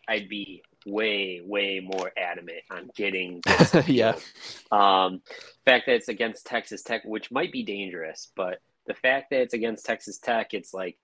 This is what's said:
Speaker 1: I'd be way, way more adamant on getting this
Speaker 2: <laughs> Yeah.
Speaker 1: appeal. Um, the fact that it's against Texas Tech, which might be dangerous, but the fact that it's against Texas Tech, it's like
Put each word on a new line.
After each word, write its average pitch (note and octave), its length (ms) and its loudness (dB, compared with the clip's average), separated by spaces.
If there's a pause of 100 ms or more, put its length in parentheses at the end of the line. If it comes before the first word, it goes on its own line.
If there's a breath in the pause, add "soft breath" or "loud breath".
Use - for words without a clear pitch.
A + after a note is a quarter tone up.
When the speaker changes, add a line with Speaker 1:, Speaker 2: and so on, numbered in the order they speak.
Speaker 1:
I'd G#2 220 -2
be G2 340 -10 (220)
way, G2+ 580 -2
way G2 360 -2
more F#2 380 -4
adamant F2 440 -8 (100)
on E2 240 -12
getting F#2 500 -4
this - 280 6
Speaker 2:
<laughs> D#3+ 140 6
Yeah. A2+ 240 4
Speaker 1:
appeal. - 100 -6 (580 loud breath)
Um, F#2+ 480 6
the - 440 0
fact B2 140 4
that B2+ 100 4
it's A2+ 140 0
against A2+ 360 -4
Texas A2+ 360 -6
Tech, A#2 240 -6
which G#2+ 260 -8
might C#3+ 200 -2
be B2+ 120 -4
dangerous, F#2 720 -8
but F#2 240 -4 (280)
the - 80 -6
fact C3 340 0
that C3+ 120 2
it's A#2+ 120 0
against A2+ 320 -4
Texas G#2+ 320 -6
Tech, A2+ 360 -2
it's F#2+ 200 -10
like F#2 300 -8